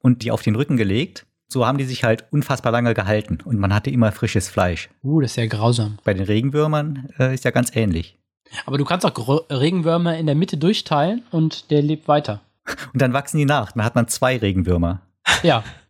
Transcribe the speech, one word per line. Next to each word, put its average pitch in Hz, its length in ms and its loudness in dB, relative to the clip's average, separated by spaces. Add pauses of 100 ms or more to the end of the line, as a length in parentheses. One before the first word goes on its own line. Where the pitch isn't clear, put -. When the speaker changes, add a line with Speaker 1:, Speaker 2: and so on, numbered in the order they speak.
Speaker 1:
und 123 220 4
die 113 80 -4
auf 113 120 -2
den 107 120 0
Rücken 139 220 0
gelegt. 110 500 -2 (260)
So 123 140 2
haben 139 120 0
die 135 60 -2
sich 127 200 -4
halt 117 260 2
unfassbar 143 400 -2
lange 117 240 2
gehalten 107 500 -2
und 120 140 -2
man 98 160 2
hatte 104 160 0
immer 117 220 2
frisches 101 360 -2
Fleisch. 90 400 -2 (140)
Speaker 2:
Uh, 151 180 0
das 127 120 -2
ist - 40 -8
ja 117 100 -2
grausam. 110 580 0
Speaker 1:
Bei 104 100 0
den 95 100 -4
Regenwürmern, 139 840 0 (100)
äh, 131 160 2
ist 131 100 -8
ja 127 60 4
ganz 123 240 0
ähnlich. 92 420 -2 (500)
Speaker 2:
Aber 135 120 -4
du 143 60 0
kannst 180 200 -2
auch - 100 0
Gro-, 135 360 0
Regenwürmer 165 680 0
in 165 100 -4
der 143 100 2
Mitte 156 200 0
durchteilen 165 680 0 (100)
und 160 400 -2
der 147 100 4
lebt 151 240 -2
weiter. 147 340 0 (520)
Speaker 1:
Und 131 100 0
dann 127 100 2
wachsen 139 260 -2
die 147 80 4
nach. 135 260 0
Dann 107 120 0
hat 113 120 0
man 120 100 4
zwei 131 300 0
Regenwürmer. 90 640 0 (420)
Speaker 2:
Ja, 127 220 4 (260)